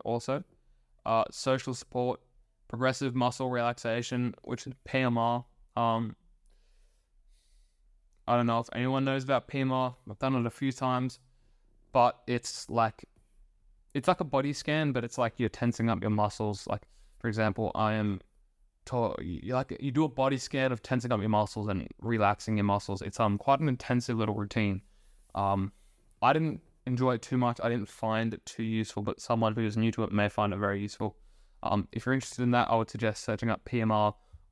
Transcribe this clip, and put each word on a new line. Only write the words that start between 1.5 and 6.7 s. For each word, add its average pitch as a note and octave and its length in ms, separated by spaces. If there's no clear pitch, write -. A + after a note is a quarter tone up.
support, B2 480
progressive B2+ 460
muscle B2+ 340
relaxation, A#2+ 960
which - 240
is - 80
P - 140
M B2 180
R. A#2 280
Um, A#2 380